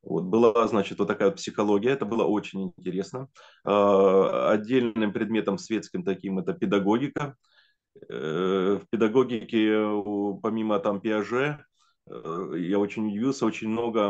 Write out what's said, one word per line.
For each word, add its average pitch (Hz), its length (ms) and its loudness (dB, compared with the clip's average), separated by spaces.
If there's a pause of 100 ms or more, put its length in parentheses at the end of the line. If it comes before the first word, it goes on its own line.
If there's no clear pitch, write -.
Вот, 85 220 -4
была, 110 440 4
значит, 101 320 -2
вот 98 80 2
такая 101 220 2
вот 95 80 -10
психология, 104 520 0
это 127 160 -2
было 107 180 0
очень 98 540 -4
интересно. 95 500 -8 (360)
А, 98 880 4
отдельным 110 600 0
предметом 107 460 -2
светским 98 460 -6
таким 95 360 -4
это 87 140 -4
педагогика. 117 800 0 (760)
Э, 92 720 0
в - 80 -20
педагогике, 110 800 2
э, 107 220 2
у, 101 480 -2
помимо 110 400 -2
там 101 200 -2
Пиаже, 113 640 -2 (460)
э, 78 480 -8
я 92 220 0
очень 107 280 -2
удивился, 120 380 -2
очень 110 240 -4
много, 113 400 -2